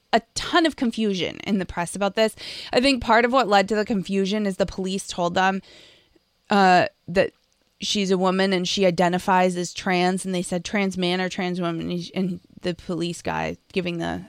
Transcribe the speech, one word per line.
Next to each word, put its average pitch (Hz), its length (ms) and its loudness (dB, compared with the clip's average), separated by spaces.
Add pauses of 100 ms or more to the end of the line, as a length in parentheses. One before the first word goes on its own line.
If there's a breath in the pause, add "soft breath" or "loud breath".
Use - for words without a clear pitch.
(140)
a 226 80 2 (120)
ton 330 300 2
of 302 120 0
confusion 208 680 -2
in 196 140 0
the 180 80 -4
press - 280 -6
about 196 200 -2
this. 220 200 2 (380 loud breath)
I 254 80 2
think 254 220 2
part 233 240 4
of 240 60 0
what 247 160 4
led 196 200 4
to 220 60 -2
the 208 100 0
confusion 196 640 0
is 190 100 -2
the 196 80 0
police 190 420 -4
told 175 280 -2
them, 190 260 2 (880 soft breath)
uh, 185 380 6 (200)
that 175 260 0 (500)
she's 202 280 -2
a 190 60 4
woman 190 380 2
and 180 120 0
she 190 200 0
identifies 180 720 2
as 175 160 -6
trans, 180 500 0
and 190 100 -4
they 180 60 -2
said, 180 240 -6
"Trans 190 320 -2
man 180 240 0
or 185 80 -2
trans 180 320 -4
woman?" 170 420 -4 (120)
And 175 260 -4 (220)
the 180 120 -4
police 170 480 -6
guy 160 340 -4 (160)
giving 175 260 -4
the, 170 300 -6